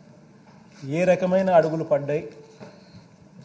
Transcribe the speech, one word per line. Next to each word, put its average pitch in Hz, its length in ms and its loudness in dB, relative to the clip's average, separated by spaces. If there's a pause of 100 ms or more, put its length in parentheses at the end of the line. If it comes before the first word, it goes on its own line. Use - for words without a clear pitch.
(840)
ఏ 151 200 -4
రకమైన 185 460 2
అడుగులు 160 340 2
పడ్డాయి, 143 440 -4 (1160)